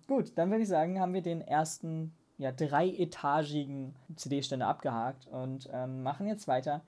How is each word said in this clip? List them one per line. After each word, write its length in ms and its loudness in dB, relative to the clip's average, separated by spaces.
gut, 280 2
dann 140 4
würd 120 4
ich 60 2
sagen, 320 2
haben 140 2
wir 80 0
den 200 -2
ersten, 720 -2
ja, 120 -2
dreietagigen 1400 0
C-D-Ständer 520 -2
abgehakt 600 -2
und, 440 -8
ähm, 300 -4
machen 260 -4
jetzt 200 -4
weiter 400 2